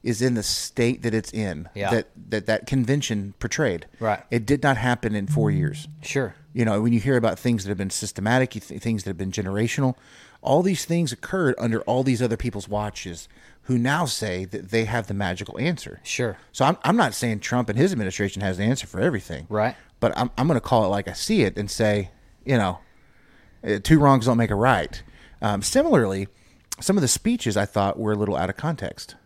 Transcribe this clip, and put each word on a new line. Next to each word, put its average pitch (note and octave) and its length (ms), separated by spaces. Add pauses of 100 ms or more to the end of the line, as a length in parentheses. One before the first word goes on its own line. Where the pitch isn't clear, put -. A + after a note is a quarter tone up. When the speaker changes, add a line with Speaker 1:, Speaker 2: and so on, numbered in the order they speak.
Speaker 1:
is A2 180
in B2+ 120
the A2 100
state - 600
that A2+ 100
it's A2 180
in, F#2 420
Speaker 2:
Yeah. G2 180
Speaker 1:
that, B2+ 160 (220)
that, G#2+ 180
that A2 200
convention A#2+ 720
portrayed, G#2 460 (160)
Speaker 2:
Right. G#2+ 280
Speaker 1:
it A2+ 160
did C3+ 180
not C#3 140
happen A#2 380
in G2 120
four A2 220
years. - 380 (140)
Speaker 2:
Sure. C3 340 (180)
Speaker 1:
You A#2 120
know, G#2+ 160
when A#2 100
you A#2 80
hear B2+ 160
about A2+ 240
things A#2 240
that G2 60
have G2+ 80
been G2 120
systematic, A2 680
you G#2+ 60
th-, - 200
things A2+ 240
that G2 60
have F2 60
been F#2+ 140
generational, A2 640 (460)
all D3 200
these F#3 220
things E3+ 300
occurred D#3+ 440
under A2+ 240
all B2+ 220
these B2+ 180
other A2+ 160
people's G#2 300
watches G2+ 600 (340)
who B2+ 140
now C#3+ 280
say G2 400
that F#2+ 260
they A2+ 140
have A2 220
the A2 60
magical G2 440
answer. - 460
Speaker 2:
Sure. A#2 340 (140)
Speaker 1:
So - 140
I'm, D#3 180
I'm F3+ 140
not D3 160
saying A2+ 280
Trump A#2+ 280
and G#2 80
his E3 160
administration G2+ 480
has F#2+ 160
the F#2+ 80
answer A#2+ 220
for - 120
everything. F#2+ 500
Speaker 2:
Right. G#2+ 260 (260)
Speaker 1:
But - 160
I'm, B2 200
I'm - 100
gonna D3 140
call A2+ 240
it F#2 40
like G2+ 180
I F#2 60
see G3+ 300
it F#2+ 140
and G2+ 140
say, G#2 400 (340)
you C3+ 120
know, F#2+ 220 (880)
uh, G2+ 160
two D#3 160
wrongs C3+ 260
don't A#2+ 120
make A2+ 140
a G#2 40
right. G#2+ 480 (380)
Um, G#2 200
similarly, A#2 680 (500)
some G3 180
of G3 40
the C3+ 80
speeches A3 480
I G2+ 80
thought G2+ 340
were G#2+ 140
a - 20
little G2+ 220
out F2+ 120
of G2 60
context - 600 (100)